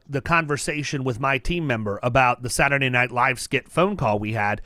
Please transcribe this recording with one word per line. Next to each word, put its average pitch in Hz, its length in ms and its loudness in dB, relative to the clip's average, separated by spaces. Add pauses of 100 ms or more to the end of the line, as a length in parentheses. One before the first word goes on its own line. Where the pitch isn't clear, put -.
the 139 120 -2
conversation 151 800 -2
with 123 160 -2
my 135 180 2
team 170 300 -2
member 107 340 -2
about 123 400 2
the 123 80 -6
Saturday 139 400 2
Night 123 220 2
Live 123 280 0
skit - 300 -4
phone 185 280 0
call 107 200 0
we 107 160 -4
had, 104 320 -2